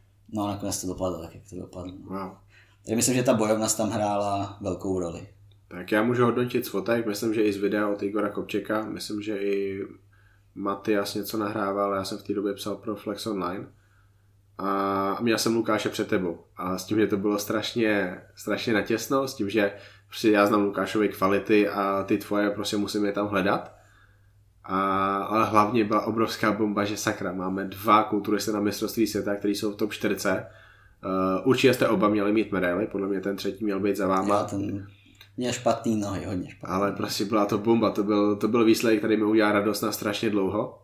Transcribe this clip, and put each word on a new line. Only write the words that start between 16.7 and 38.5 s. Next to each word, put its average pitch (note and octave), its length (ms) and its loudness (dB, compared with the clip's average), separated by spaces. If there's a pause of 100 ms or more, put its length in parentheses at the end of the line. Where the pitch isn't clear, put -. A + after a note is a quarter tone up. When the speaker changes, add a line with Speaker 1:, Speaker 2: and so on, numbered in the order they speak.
Speaker 2:
s - 80 -8
tím, G#2+ 140 0
že G#2 80 4
to G2+ 100 0
bylo G2+ 220 0
strašně, G#2+ 840 -2 (140)
strašně G#2+ 380 -4
natěsno, A#2 540 0
s - 80 -8
tím, G2+ 140 -2
že G2+ 220 2 (360)
prostě - 240 2
já G#2 140 8
znám G#2 180 4
Lukášovy G2+ 460 0
kvality G2+ 600 4
a G2 380 0
ty G#2+ 100 2
tvoje G#2 320 0
prostě G#2 280 -4
musím G#2 280 0
je G2+ 60 0
tam G2+ 160 0
hledat. G2+ 440 0 (920)
A, F#2+ 140 -4 (400)
ale G#2+ 280 0
hlavně G#2+ 380 4
byla G#2 220 2
obrovská A2 460 0
bomba, G#2 340 0
že G2+ 120 -4
sakra, G2 360 -4
máme F#2+ 320 -4
dva G#2 380 2
kulturisty G#2 480 0
na G#2+ 80 -2
mistrovství G#2 480 0
světa, G2+ 280 -2
který G2+ 200 0
jsou G#2 160 -2
v G2+ 40 -8
top G#2+ 180 -2
čtyřce. G#2+ 520 -2 (580)
Eh, F#2+ 400 0
určitě B2+ 300 6
jste - 140 2
oba G#2 220 4
měli G#2 240 2
mít G#2 180 2
medaily, F2+ 360 0
podle G2 200 -4
mě G2 140 -2
ten G2 140 -2
třetí G2 280 -6
měl G2 160 0
být G2+ 180 2
za F#2+ 100 0
váma. G2 300 2
Speaker 1:
Já F#2+ 60 2
ten G2+ 440 -6 (500)
měl B2 160 -2
špatný A2+ 420 0
nohy, G2+ 300 -2
hodně F#2 240 -6
špatný. - 260 -6
Speaker 2:
Ale G2 160 2
prostě G#2 340 -2
byla G#2 200 2
to G#2+ 120 0
bomba, A2 320 4
to G2+ 140 0
byl, G#2 320 4
to G#2 120 -2
byl A#2 180 4